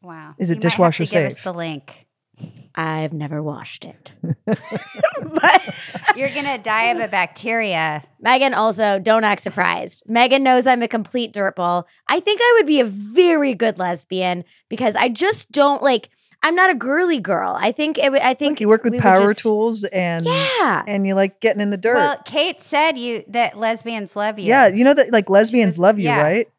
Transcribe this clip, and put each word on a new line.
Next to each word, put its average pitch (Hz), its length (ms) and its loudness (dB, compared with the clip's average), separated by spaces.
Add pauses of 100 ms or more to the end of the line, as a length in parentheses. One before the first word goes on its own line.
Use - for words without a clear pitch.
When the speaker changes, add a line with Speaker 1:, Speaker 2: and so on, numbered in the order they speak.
Speaker 1:
Wow. 160 340 -20
Speaker 2:
Is 175 140 -4
it 165 40 2
Speaker 1:
You - 40 -6
might - 60 -10
have 165 80 2
Speaker 2:
dishwasher 170 340 2
Speaker 1:
to - 40 -6
give 143 220 0
Speaker 2:
safe? 127 60 -12
Speaker 1:
us - 60 -20
the 185 100 -8
link. 165 520 -12 (680)
Speaker 3:
I've 156 400 -6
never 151 280 -8
washed - 440 -12
it. - 260 -20 (340)
<laughs> - 0 -
Speaker 2:
<laughs> 214 100 -2 (680)
Speaker 3:
But 339 400 0 (540)
Speaker 1:
You're 269 180 -4
gonna 277 240 -6
die 220 280 -2
of 240 140 0
a 220 80 -4
bacteria. 180 960 -4 (180)
Speaker 3:
Megan, 254 340 2
also, 208 440 0
don't 220 260 2
act 208 180 0
surprised. - 640 -4
Megan 240 360 2
knows 254 240 4
I'm 247 160 2
a 233 60 -4
complete 226 440 -4
dirtball. 180 520 -2 (240)
I 330 120 0
think 403 220 -2
I 480 160 6
would 349 80 4
be 294 140 2
a 254 40 4
very 254 680 2
good 202 240 -2
lesbian 180 680 -4 (240)
because 226 280 -2
I 247 120 2
just 359 440 -4
don't, 285 300 2
like, 254 280 0 (320)
I'm 320 140 2
not 370 140 4
a 359 40 0
girly 285 460 0
girl. 180 380 -4
I 208 140 0
think 302 260 -4
it - 60 0
w-, 277 180 2
I 254 120 2
think 294 200 -2
Speaker 2:
Look, - 80 -8
you 208 60 2
work 220 160 4
with 233 80 0
Speaker 3:
we 240 60 -4
would 233 40 0
Speaker 2:
power 196 260 6
Speaker 3:
just 202 120 -2
Speaker 2:
tools 214 440 0
and, 175 420 -2
Speaker 3:
Yeah. 508 640 0
Speaker 2:
and 196 180 -2
you 190 80 0
like 196 260 0
getting 208 200 0
in 208 100 -2
the 202 60 -4
dirt. 220 180 0
Speaker 1:
Well, 285 300 2
Kate 320 360 -4
said 302 380 0
you, 240 300 -6
that 226 280 -2
lesbians 220 600 -6
love 208 240 -4
you. 185 60 -6
Speaker 2:
Yeah, 247 200 6
you 202 180 4
know 277 100 6
that, 240 180 2
like, 208 180 2
lesbians 220 440 4
Speaker 1:
She 160 40 -10
was 170 40 0
Speaker 2:
love 208 160 4
you, 180 80 -2
Speaker 1:
yeah. 220 160 2
Speaker 2:
right? 190 260 0 (100)